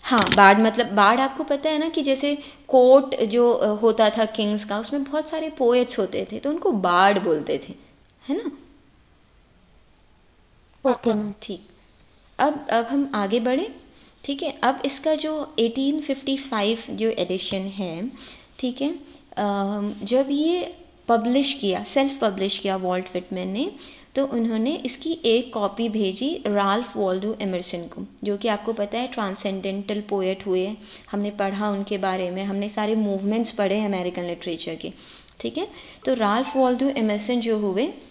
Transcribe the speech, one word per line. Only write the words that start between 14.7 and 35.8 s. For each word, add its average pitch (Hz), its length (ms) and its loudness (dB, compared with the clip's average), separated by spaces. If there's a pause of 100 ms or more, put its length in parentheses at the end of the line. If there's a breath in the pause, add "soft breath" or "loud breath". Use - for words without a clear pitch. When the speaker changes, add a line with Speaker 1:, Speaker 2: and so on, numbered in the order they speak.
Speaker 1:
इसका 311 300 0
जो 311 440 -6
एटीन 269 420 0
फिफ्टी 269 360 -4
फ़ाइव 226 420 -2 (100)
जो 220 200 -2
edition 185 480 -4
है, 190 540 -6 (480 loud breath)
ठीक 247 220 -4
है, 302 140 -2 (420 loud breath)
अम, 202 560 -2 (100)
जब 254 260 2
ये 330 460 0 (320)
publish 240 460 2
किया, 190 300 -2
सेल्फ 277 360 0
पब्लिश 196 380 0
किया 190 180 -2
Walt 185 380 -2
Whitman 180 340 -6
ने, 240 240 -4 (440 loud breath)
तो 269 100 2
उन्होंने 233 500 0
इसकी 330 500 -6
एक 247 280 2
copy 214 360 -2
भेजी 214 580 -2
Ralph 202 500 0
Waldo 202 440 -2
Emerson 185 400 -4
को, 185 260 -12 (160)
जो 202 140 -2
कि 220 100 -4
आपको 214 260 -2
पता 208 240 -4
है 247 100 -2
transcendental 196 920 -4
poet 190 440 -2
हुए, 190 300 0 (360 loud breath)
हमने 208 200 -2
पढ़ा 202 380 -2
उनके 202 280 -4
बारे 185 340 -2
में, 190 120 -6
हमने 202 260 -4
सारे 214 260 -2
movements 208 560 0
पढ़े 208 340 0
American 180 380 -2
literature 170 520 -6
के, - 180 -12 (460 loud breath)
ठीक 233 180 -6
है। 381 100 -4 (380 loud breath)